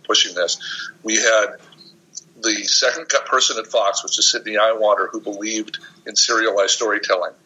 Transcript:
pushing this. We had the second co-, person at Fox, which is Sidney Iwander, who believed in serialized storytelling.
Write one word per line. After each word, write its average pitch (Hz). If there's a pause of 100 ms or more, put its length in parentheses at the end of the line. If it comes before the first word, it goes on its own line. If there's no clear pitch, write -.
pushing -
this. 87 (440)
We 110
had 107 (840)
the 107
second 135
co-, -
person 131
at 110
Fox, 101
which -
is 104
Sidney 110
Iwander, 107
who 113
believed 107 (280)
in 107
serialized 107
storytelling. 98 (140)